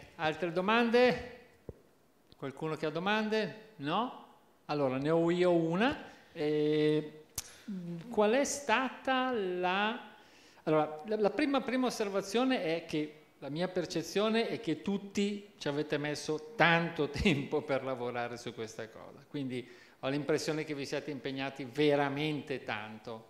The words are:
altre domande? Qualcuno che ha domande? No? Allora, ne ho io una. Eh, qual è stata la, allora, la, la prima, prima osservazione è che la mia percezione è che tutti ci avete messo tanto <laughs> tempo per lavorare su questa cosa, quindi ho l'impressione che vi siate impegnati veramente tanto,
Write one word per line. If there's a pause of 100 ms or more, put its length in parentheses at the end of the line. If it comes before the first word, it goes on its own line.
(160)
altre
domande? (1000)
Qualcuno
che
ha
domande?
No? (400)
Allora,
ne
ho
io
una. (280)
Eh, (840)
qual
è
stata
la, (640)
allora,
la,
la
prima,
prima
osservazione
è
che (220)
la
mia
percezione
è
che
tutti
ci
avete
messo
tanto
<laughs>
tempo
per
lavorare
su
questa
cosa,
quindi (340)
ho
l'impressione
che
vi
siate
impegnati
veramente
tanto,